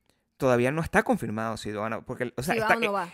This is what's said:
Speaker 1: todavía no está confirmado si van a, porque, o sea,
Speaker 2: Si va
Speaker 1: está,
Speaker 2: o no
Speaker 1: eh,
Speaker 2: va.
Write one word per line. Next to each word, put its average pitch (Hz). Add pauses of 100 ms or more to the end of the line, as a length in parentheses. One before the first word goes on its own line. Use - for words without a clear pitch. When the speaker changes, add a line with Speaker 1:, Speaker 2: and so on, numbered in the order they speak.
(380)
Speaker 1:
todavía 123
no 160
está -
confirmado 110
si -
van 107
a, 101
porque, 120
o 123
sea, 170
Speaker 2:
Si 220
va 214
Speaker 1:
está, -
Speaker 2:
o -
no 233
Speaker 1:
eh, 208
Speaker 2:
va. 190